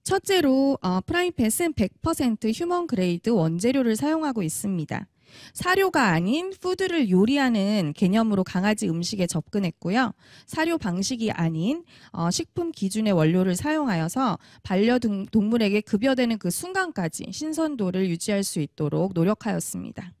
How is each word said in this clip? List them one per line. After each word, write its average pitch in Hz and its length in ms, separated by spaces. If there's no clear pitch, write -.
첫째로, 277 800
어, 185 200
프라임펫은 339 720
백 - 280
퍼센트 247 480
휴먼 349 380
그레이드 185 420
원재료를 220 680
사용하고 285 460
있습니다. 170 680
사료가 359 540
아닌 208 420
푸드를 370 640
요리하는 208 840
개념으로 202 480
강아지 202 460
음식에 175 380
접근했고요. 196 840
사료 330 320
방식이 202 500
아닌, 170 540
어, 170 200
식품 339 400
기준의 208 420
원료를 180 420
사용하여서 254 840
반려동-, 208 640
동물에게 214 540
급여되는 233 580
그 175 100
순간까지 349 840
신선도를 269 800
유지할 196 340
수 180 180
있도록 156 520
노력하였습니다. 180 1080